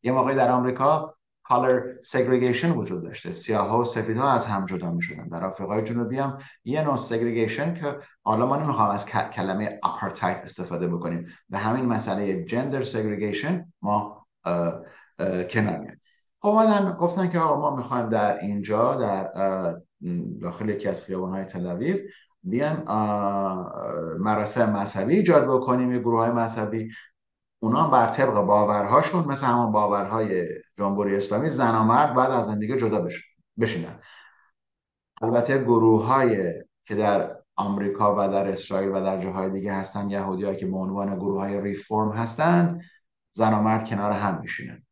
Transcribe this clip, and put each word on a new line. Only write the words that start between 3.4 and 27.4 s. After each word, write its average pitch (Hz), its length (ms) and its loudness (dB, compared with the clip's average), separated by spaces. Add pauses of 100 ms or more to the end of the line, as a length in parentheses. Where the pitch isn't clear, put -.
و 120 40 2
سفیدها 120 460 0
از 123 160 2
هم 98 200 -2
جدا 87 260 -4
می‌شدن. 85 360 -6
در 85 160 -6
آفریقای 98 400 -4
جنوبی 120 340 -4
هم 135 200 -4 (260)
یه 143 180 -2
نوع 143 140 0
segregation 117 840 -2
که 143 160 -4 (260)
حالا 110 240 2
ما 139 100 0
نمی‌خوام 131 340 0
از 101 160 -4
ک-، - 240 -4
کلمه 95 520 -4
آپارتاید 92 540 -2
استفاده 90 520 -6
بکنیم، 85 380 -4 (220)
به 98 100 -6
همین 117 260 -2
مسئله 101 600 -2
gender 135 380 -2
segregation 107 800 -2 (180)
ما، - 440 -2 (180)
اه، 87 280 0 (460)
اه، 92 260 -2
کنار 104 340 0
میایم. - 220 -14 (420)
خب 208 60 2
اومدن 208 440 4
گفتن 175 380 0
که 170 80 0
آقا 151 220 2
ما 143 160 0
می‌خوایم 120 320 -2
در 104 300 2
اینجا، 104 560 -2
در، 101 400 -2
اه، 95 400 -2 (680)
داخل 87 280 -6
یکی 101 200 -4
از 90 140 -6
خیابان‌های 95 420 -6
تل 90 220 -8
آویو 113 300 -2 (460)
بیان، 147 460 -2
اه، 101 840 -2 (460)
مراسم 107 520 2
مذهبی 101 460 0
ایجاد 165 300 6
بکنیم، 127 460 2
یه 123 60 0
گروه‌های 113 320 2
مذهبی، 113 600 -2 (680)